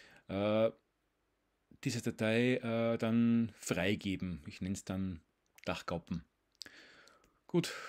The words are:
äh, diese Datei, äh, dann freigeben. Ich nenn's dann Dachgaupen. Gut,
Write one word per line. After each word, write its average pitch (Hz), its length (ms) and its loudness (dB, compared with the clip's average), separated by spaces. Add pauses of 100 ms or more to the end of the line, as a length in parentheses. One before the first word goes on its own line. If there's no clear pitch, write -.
(280)
äh, 107 440 2 (1120)
diese 117 180 -2
Datei, 117 540 2
äh, 117 420 0
dann 117 640 4
freigeben. 92 880 -2
Ich - 140 -12
nenn's 95 240 -6
dann 95 360 -4 (440)
Dachgaupen. 87 580 -4 (1200)
Gut, - 260 0 (160)